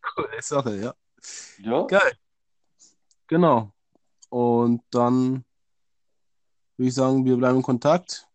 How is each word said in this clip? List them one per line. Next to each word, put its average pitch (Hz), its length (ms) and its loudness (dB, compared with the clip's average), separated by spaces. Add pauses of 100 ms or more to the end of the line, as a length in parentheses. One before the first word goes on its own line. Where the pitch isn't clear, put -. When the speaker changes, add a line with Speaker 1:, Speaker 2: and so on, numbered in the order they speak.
Speaker 1:
Coole - 400 -10
Sache, 123 360 -4
ja. 110 180 -8 (640)
Speaker 2:
Ja. 117 280 -2
Speaker 1:
Geil. 185 260 2 (1120)
Genau. 147 460 2 (560)
Und 120 640 0
dann 127 540 0 (1300)
würde 127 120 0
ich 123 60 -4
sagen, 131 300 0
wir 127 120 2
bleiben 127 220 2
in 127 40 0
Kontakt. 147 720 -2